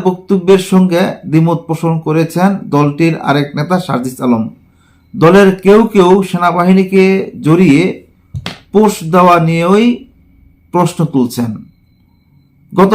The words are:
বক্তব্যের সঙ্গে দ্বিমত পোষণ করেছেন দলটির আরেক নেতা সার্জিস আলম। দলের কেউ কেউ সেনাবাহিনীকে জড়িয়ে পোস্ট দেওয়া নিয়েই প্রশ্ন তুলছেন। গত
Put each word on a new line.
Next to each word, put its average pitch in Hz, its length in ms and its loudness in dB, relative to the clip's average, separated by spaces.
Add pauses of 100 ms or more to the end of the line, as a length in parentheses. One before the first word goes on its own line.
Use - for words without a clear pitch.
বক্তব্যের 185 560 0 (100)
সঙ্গে 185 300 2 (240)
দ্বিমত 160 400 0
পোষণ 165 340 -4
করেছেন 165 500 -2 (200)
দলটির 147 500 0
আরেক 143 360 -2
নেতা 151 240 -4
সার্জিস 127 420 -8
আলম। 117 240 -2 (680)
দলের 190 360 4 (120)
কেউ 208 260 4
কেউ 185 240 2 (120)
সেনাবাহিনীকে 185 800 0 (400)
জড়িয়ে 160 380 2 (920)
পোস্ট 208 280 0 (120)
দেওয়া 180 280 4
নিয়েই 170 480 0 (840)
প্রশ্ন 175 320 -2
তুলছেন। 120 460 -4 (1200)
গত 190 220 2